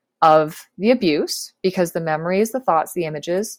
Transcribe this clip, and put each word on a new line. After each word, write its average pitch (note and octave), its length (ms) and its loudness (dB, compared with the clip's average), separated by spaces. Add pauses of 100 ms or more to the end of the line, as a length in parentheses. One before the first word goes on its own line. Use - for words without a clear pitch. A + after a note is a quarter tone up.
(200)
of D#3 480 4 (100)
the G#3+ 140 2
abuse F#3+ 600 -2 (100)
because F#3 280 0
the E3+ 100 -6
memories, E3+ 520 -2
the B3+ 80 -6
thoughts, E3 320 0
the E3+ 140 -4
images E3+ 520 -6